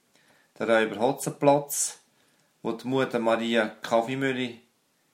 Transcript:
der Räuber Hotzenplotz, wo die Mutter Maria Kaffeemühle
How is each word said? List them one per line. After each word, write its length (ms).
der 100
Räuber 300
Hotzenplotz, 1000
wo 100
die 160
Mutter 320
Maria 480
Kaffeemühle 800